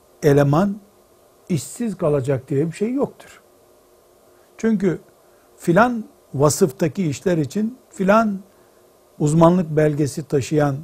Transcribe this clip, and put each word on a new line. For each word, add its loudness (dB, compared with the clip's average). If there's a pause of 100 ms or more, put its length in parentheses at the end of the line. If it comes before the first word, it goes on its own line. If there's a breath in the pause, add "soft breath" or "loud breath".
(220)
eleman 2 (680)
işsiz -6
kalacak -2
diye 0
bir -8
şey -4
yoktur. -8 (1160 soft breath)
Çünkü -2 (560 soft breath)
filan 0 (300)
vasıftaki 0
işler -2
için -4 (120)
filan 0 (800 soft breath)
uzmanlık 2
belgesi 0
taşıyan -2